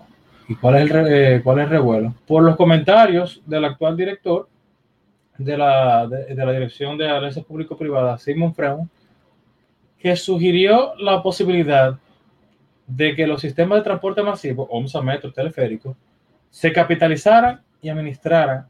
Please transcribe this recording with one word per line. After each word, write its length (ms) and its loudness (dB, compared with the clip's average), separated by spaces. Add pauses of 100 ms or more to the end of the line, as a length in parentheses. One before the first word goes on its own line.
(480)
¿y 80 -8
cuál 200 4
es 60 4
el 60 2
re-, 480 4
eh, 60 -2
cuál 160 2
es 60 0
el 60 -4
revuelo?". 440 0 (120)
Por 160 4
los 140 4
comentarios 880 4
del 200 -4
actual 320 -4
director 520 -4 (920)
de 200 -6
la, 480 2
de, 280 -10
de 120 -4
la 60 0
Dirección 440 -6
de 140 -4
Alianzas 340 -6
Público-Privadas, 800 -6
Sigmund 320 -4
Freud, 320 -6 (1120)
que 160 -2
sugirió 840 2
la 260 -2
posibilidad 760 0 (880)
de 300 -2
que 100 -2
los 140 -4
sistemas 380 0
de 60 0
transporte 380 -4
masivo, 480 -6
omsa, 320 -6
metro, 300 -6
teleférico, 640 -6 (540)
se 220 -2
capitalizaran 880 2 (220)
y 80 -10
administraran 800 -2